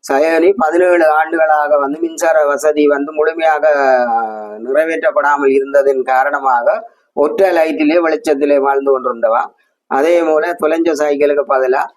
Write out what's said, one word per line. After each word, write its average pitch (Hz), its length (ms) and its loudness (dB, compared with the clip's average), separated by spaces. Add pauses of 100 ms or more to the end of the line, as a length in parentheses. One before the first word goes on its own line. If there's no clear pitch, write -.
சயோனி 165 540 2
பதினேழு 170 500 2
ஆண்டுகளாக 156 680 0
வந்து 143 220 -2
மின்சார 160 460 0
வசதி 147 420 0
வந்து 143 240 0
முழுமையாக, 156 520 0 (440)
ஆஹ், 110 560 -6
நிறைவேற்றப்படாமல் 143 880 0
இருந்ததின் 135 500 0
காரணமாக 131 680 0 (460)
ஒற்றை 156 380 0
லைட்டிலே 160 480 0
வெளிச்சத்திலே 151 600 0
வாழ்ந்து 139 320 0
கொண்டிருந்தவா. 120 520 0 (440)
அதே 170 340 2
போல 160 380 0
தொலைஞ்ச 165 320 0
சைக்கிளுக்கு 143 560 0
பதிலா 131 340 0 (160)